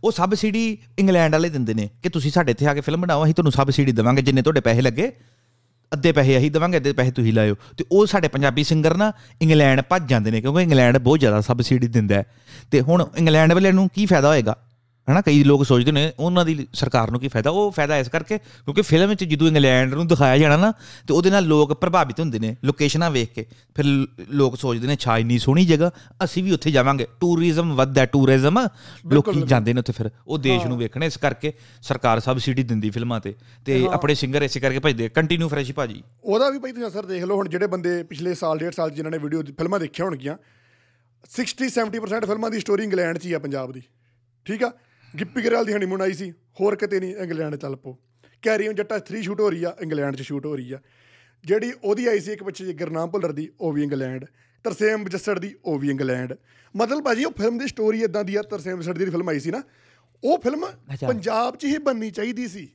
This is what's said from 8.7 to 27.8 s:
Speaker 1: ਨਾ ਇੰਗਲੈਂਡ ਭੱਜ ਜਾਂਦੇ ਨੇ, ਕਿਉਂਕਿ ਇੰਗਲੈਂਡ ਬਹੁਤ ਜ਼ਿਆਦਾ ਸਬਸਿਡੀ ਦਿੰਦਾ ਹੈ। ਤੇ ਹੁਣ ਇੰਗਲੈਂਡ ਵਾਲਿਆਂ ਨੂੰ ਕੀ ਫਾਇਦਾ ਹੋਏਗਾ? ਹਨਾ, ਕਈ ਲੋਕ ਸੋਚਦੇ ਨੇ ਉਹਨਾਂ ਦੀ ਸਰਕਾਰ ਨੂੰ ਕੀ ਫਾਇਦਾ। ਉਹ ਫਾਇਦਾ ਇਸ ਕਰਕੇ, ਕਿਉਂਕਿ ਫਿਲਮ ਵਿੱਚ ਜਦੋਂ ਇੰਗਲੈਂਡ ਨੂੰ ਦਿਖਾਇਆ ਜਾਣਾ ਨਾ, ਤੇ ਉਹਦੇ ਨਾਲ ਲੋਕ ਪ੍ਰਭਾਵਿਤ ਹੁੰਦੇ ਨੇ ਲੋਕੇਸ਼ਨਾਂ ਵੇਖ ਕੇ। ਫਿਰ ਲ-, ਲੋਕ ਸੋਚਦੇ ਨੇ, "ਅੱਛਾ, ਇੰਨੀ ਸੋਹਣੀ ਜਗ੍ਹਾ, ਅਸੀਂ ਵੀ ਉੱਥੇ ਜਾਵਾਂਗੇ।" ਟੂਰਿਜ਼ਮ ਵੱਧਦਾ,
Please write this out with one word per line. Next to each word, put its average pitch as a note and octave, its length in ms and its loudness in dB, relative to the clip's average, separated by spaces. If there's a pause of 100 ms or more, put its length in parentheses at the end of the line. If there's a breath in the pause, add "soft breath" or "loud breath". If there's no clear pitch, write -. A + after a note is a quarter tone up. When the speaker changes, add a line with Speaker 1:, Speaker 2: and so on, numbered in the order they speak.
Speaker 1:
ਨਾ G#3 160 2 (300 soft breath)
ਇੰਗਲੈਂਡ D3 380 6
ਭੱਜ E3+ 280 -2
ਜਾਂਦੇ A2 220 2
ਨੇ, A2 100 2
ਕਿਉਂਕਿ C#3+ 220 2
ਇੰਗਲੈਂਡ C3+ 360 6
ਬਹੁਤ C3+ 220 4
ਜ਼ਿਆਦਾ G#2+ 200 4
ਸਬਸਿਡੀ B2 460 0
ਦਿੰਦਾ A2 280 2
ਹੈ। G2+ 120 0 (440 loud breath)
ਤੇ C#3+ 100 4
ਹੁਣ E3 260 2 (100)
ਇੰਗਲੈਂਡ D#3+ 360 6
ਵਾਲਿਆਂ F#3+ 200 4
ਨੂੰ F#3+ 220 4
ਕੀ G3+ 120 0
ਫਾਇਦਾ D3 220 6
ਹੋਏਗਾ? B2+ 280 2 (540)
ਹਨਾ, E3 100 6
ਕਈ D3 240 6
ਲੋਕ C#3 200 6
ਸੋਚਦੇ B2+ 280 4
ਨੇ D#3 260 2
ਉਹਨਾਂ F3 260 2
ਦੀ D3+ 280 -2
ਸਰਕਾਰ A#2 380 0
ਨੂੰ B2 100 -2
ਕੀ C#3 80 -6
ਫਾਇਦਾ। A#2+ 220 0
ਉਹ G3+ 200 0
ਫਾਇਦਾ D3+ 280 0
ਇਸ B2+ 100 -2
ਕਰਕੇ, E3 300 -4
ਕਿਉਂਕਿ - 440 -4
ਫਿਲਮ F3 260 4
ਵਿੱਚ G3+ 160 -2
ਜਦੋਂ D#3 240 2
ਇੰਗਲੈਂਡ C3 460 4
ਨੂੰ E3 120 -2
ਦਿਖਾਇਆ C#3 320 4
ਜਾਣਾ D3+ 180 6
ਨਾ, G3+ 160 4 (360 loud breath)
ਤੇ A#2+ 60 2
ਉਹਦੇ F3+ 160 4
ਨਾਲ G3 140 4
ਲੋਕ D3+ 280 4
ਪ੍ਰਭਾਵਿਤ E3 480 0
ਹੁੰਦੇ C#3 180 -2
ਨੇ A2 260 -4
ਲੋਕੇਸ਼ਨਾਂ D3 460 0
ਵੇਖ B2 220 -2
ਕੇ। A2+ 140 -10 (280 soft breath)
ਫਿਰ C#3+ 100 -2
ਲ-, C#3 220 2 (240)
ਲੋਕ C3 260 0
ਸੋਚਦੇ A#2+ 300 -4
ਨੇ, C#3+ 60 0
"ਅੱਛਾ, A#2 260 0
ਇੰਨੀ A#2 200 2
ਸੋਹਣੀ D3+ 280 4
ਜਗ੍ਹਾ, E3 240 2 (340 loud breath)
ਅਸੀਂ F#3 200 -4
ਵੀ F#3+ 80 0
ਉੱਥੇ E3 180 -2
ਜਾਵਾਂਗੇ।" C3+ 360 2 (140)
ਟੂਰਿਜ਼ਮ E3+ 540 0
ਵੱਧਦਾ, C3 300 2